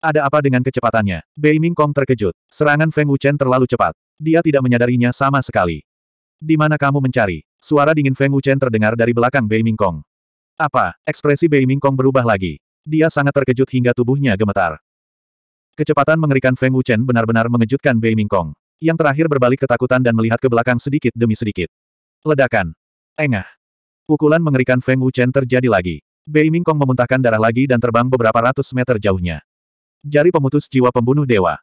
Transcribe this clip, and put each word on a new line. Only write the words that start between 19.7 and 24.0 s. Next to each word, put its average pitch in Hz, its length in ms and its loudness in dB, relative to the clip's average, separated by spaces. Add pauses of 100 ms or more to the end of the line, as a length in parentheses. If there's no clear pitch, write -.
dan 117 80 2
melihat 113 240 0
ke 123 160 0
belakang 117 240 0
sedikit 127 400 -4
demi 117 160 0
sedikit. 104 400 -6 (560)
Ledakan. 117 480 0 (400)
Engah. 127 320 -4 (560)